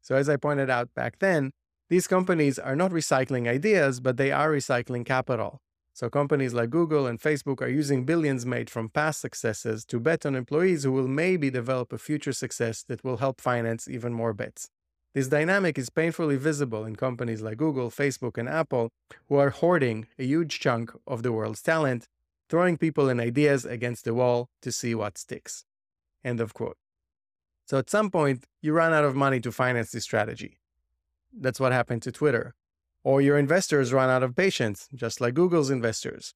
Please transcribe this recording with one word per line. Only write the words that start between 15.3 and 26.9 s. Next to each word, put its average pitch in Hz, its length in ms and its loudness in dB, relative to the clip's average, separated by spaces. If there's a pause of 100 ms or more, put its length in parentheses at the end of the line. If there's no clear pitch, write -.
is 123 140 -6
painfully 156 460 0
visible 131 480 -2
in 113 100 -8
companies 117 480 -4
like 110 140 -8
Google, 131 340 -2
Facebook, 131 480 -2
and 120 100 -4
Apple, 139 400 0 (380)
who 143 80 2
are 139 160 6
hoarding 131 560 2 (100)
a 135 60 -6
huge 147 360 -2
chunk 117 320 0 (140)
of 113 160 -6
the 123 100 -2
world's 110 300 -4
talent, 147 460 0 (420)
throwing 170 300 2
people 147 300 2
and 120 120 2
ideas 135 420 2
against 120 420 -6
the 117 100 -2
wall 123 340 2 (120)
to 127 100 -6
see 117 240 -2
what 104 240 -6
sticks. - 460 -14 (580)
End 120 160 -4
of 110 160 -4
quote. - 220 -8 (880)